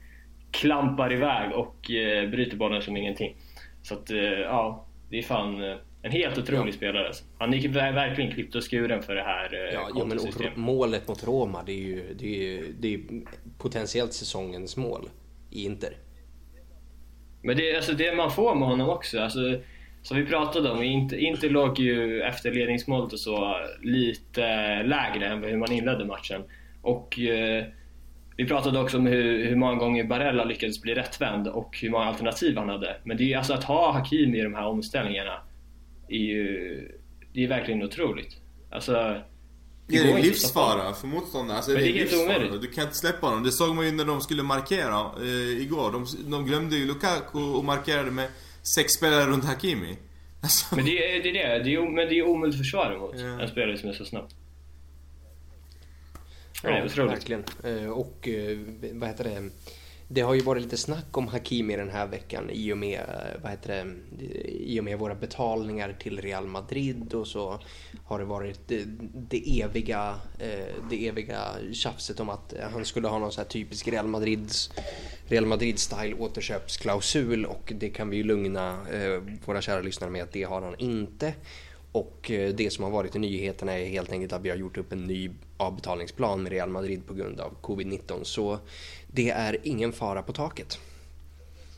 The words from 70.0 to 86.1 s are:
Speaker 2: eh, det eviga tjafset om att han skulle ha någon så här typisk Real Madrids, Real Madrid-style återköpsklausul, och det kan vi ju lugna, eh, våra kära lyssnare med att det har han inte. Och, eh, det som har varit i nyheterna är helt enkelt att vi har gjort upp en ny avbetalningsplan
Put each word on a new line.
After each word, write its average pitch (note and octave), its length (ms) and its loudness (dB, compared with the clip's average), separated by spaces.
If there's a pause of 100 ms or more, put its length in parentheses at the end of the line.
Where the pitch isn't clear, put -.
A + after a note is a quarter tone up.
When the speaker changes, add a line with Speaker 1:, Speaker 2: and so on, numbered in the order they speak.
Speaker 2:
eh, G2 360 -6 (140)
det A2+ 180 -2
eviga G#2+ 380 -4 (280)
tjafset - 460 -4
om A2 100 -4
att G2+ 240 -10 (180)
han A2+ 140 -6
skulle A2+ 220 -2
ha A2 120 2
någon G#2 120 0
så G#2+ 100 -6
här G2+ 60 -6
typisk G#2 400 -6
Real A2 200 0
Madrids, G#2+ 640 0 (560)
Real A2+ 180 6
Madrid-style G#2+ 720 0
återköpsklausul, A2 1300 0
och - 300 -6
det G#2 140 -2
kan G#2 200 -4
vi G2+ 80 0
ju G#2+ 60 2
lugna, G2 680 0
eh, F#2+ 300 0 (240)
våra G2+ 160 0
kära G2 200 0
lyssnare F#2 300 -4
med F2+ 120 -4
att E2+ 80 -8
det F#2+ 120 -2
har F#2 180 -4
han F2+ 160 -8
inte. A#2+ 560 -2 (580)
Och, - 400 -4
eh, G2 240 2
det G#2+ 180 2
som G#2 100 -4
har G2 80 -2
varit G2+ 240 -2
i A2 40 -2
nyheterna F#2+ 600 -2
är F2+ 60 -4
helt F#2+ 260 -4
enkelt F#2 220 -4
att F2+ 80 -4
vi G2 80 -4
har F2+ 80 -2
gjort F#2 200 -8
upp F#2+ 140 -8
en F#2 140 -6
ny F#2 260 -4 (260)
avbetalningsplan F#2+ 840 -2